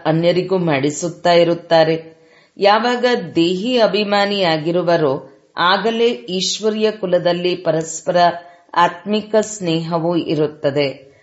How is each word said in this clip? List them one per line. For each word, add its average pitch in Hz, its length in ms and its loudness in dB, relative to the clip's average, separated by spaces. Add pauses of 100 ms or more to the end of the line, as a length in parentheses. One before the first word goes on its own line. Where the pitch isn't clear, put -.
ಅನ್ಯರಿಗೂ 170 520 0
ಮಾಡಿಸುತ್ತಾ 165 760 -2
ಇರುತ್ತಾರೆ. 165 720 2 (540)
ಯಾವಾಗ 226 480 2 (300)
ದೇಹಿ 185 440 0
ಅಭಿಮಾನಿಯಾಗಿರುವರೋ 180 1500 0 (280)
ಆಗಲೇ 208 520 2
ಈಶ್ವರೀಯ 214 840 -2
ಕುಲದಲ್ಲಿ 175 640 0
ಪರಸ್ಪರ 165 640 -2 (580)
ಆತ್ಮಿಕ 202 680 0
ಸ್ನೇಹವೂ 165 760 -2
ಇರುತ್ತದೆ. 147 960 -2 (120)